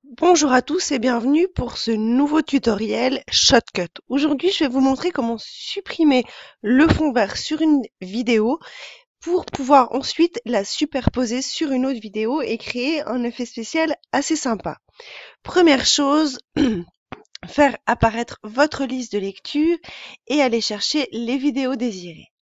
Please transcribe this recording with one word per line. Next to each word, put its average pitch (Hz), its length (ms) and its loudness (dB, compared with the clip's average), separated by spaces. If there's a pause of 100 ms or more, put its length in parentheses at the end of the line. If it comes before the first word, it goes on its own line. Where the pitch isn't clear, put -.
(100)
Bonjour 302 420 4
à 254 80 6
tous 320 320 -4
et 269 60 0
bienvenue 254 500 2
pour 247 300 -6
ce - 120 -4
nouveau 254 520 2
tutoriel 226 880 0
Shotcut. - 580 2 (200)
Aujourd'hui, 277 420 0
je 392 140 0
vais 269 60 0
vous 254 100 0
montrer 269 300 2
comment 233 280 -4
supprimer - 880 0 (360)
le 254 280 4
fond 311 220 0
vert 226 280 0
sur 311 240 -6
une 302 180 4 (220)
vidéo 220 560 0 (600)
pour 349 260 -2
pouvoir 262 480 4
ensuite 320 500 0
la 214 180 0
superposer 247 800 -2
sur 277 320 -4
une 254 140 0
autre 262 140 -4
vidéo 220 420 -4
et 233 160 -4
créer 277 440 -4
un 240 220 -4
effet 240 220 -6
spécial 302 500 -4 (160)
assez 285 240 0
sympa. 214 400 -4 (680)
Première 320 440 4
chose, 285 520 2 (160)
<clears throat> - 960 -4
faire 285 280 2 (100)
apparaître 226 560 0
votre 269 420 0
liste 247 300 -6
de 202 40 -2
lecture 294 600 -2 (480)
et 285 160 2
aller 240 180 2
chercher 220 520 -2
les 233 260 -2
vidéos 262 380 0
désirées. 185 540 -8 (120)